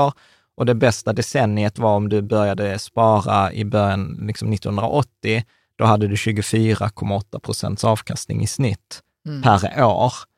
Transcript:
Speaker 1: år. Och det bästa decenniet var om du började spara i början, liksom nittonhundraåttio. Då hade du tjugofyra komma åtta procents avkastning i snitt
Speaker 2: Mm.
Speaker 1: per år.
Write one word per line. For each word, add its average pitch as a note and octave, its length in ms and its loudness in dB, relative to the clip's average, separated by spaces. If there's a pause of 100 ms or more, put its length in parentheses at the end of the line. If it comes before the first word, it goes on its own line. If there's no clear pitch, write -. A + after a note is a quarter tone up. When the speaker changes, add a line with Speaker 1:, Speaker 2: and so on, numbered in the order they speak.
Speaker 1:
år. C#3+ 60 0 (440)
Och A#2+ 100 -2
det A#2+ 80 4
bästa A#2 380 0
decenniet G#2+ 640 0
var A2 180 2
om G#2 120 0
du G2+ 140 0
började G2+ 560 0
spara G#2 760 2
i G#2+ 120 -4
början, G2 640 0
liksom G#2+ 240 -4
nittonhundraåttio. A2 920 -2 (340)
Då A2+ 80 0
hade G#2+ 240 4
du G2+ 80 -2
tjugofyra G#2+ 760 0
komma G2+ 260 -4
åtta - 240 -8
procents - 440 -6
avkastning G#2+ 580 -2
i G#2+ 40 0
snitt - 540 -4 (260)
Speaker 2:
Mm. C#3+ 160 -8
Speaker 1:
per G#2+ 420 2
år. G#2+ 280 2 (260)